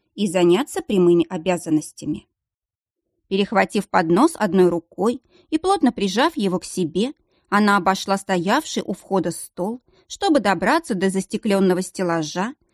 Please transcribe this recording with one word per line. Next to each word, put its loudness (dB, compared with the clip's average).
и -2
заняться 2
прямыми 4
обязанностями. -4
Перехватив -2
поднос 2
одной 2
рукой -4
и 0
плотно 0
прижав -2
его -2
к -12
себе, -4
она 2
обошла 0
стоявший -2
у -6
входа -4
стол, -10
чтобы 0
добраться 0
до 0
застекленного 0
стеллажа, -4